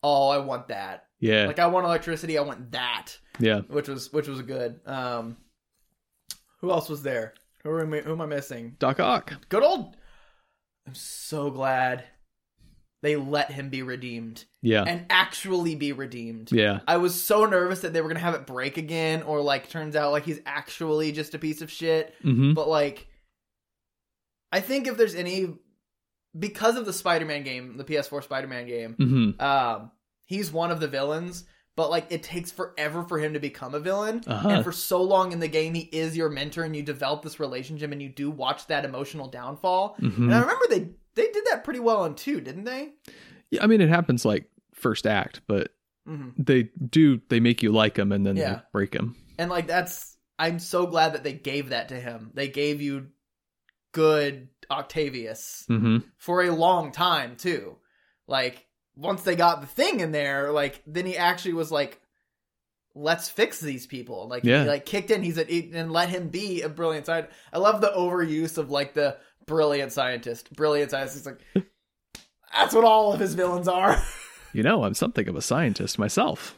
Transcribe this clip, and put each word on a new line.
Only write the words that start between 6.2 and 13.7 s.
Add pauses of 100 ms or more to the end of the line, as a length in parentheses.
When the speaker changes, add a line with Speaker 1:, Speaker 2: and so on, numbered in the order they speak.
Speaker 1:
who
else
was
there? (300)
Who
am
I,
who
am
I
missing?
Speaker 2:
Doc
Ock. (160)
Speaker 1:
Good
old, (920)
I'm
so
glad (1000)
they
let
him
be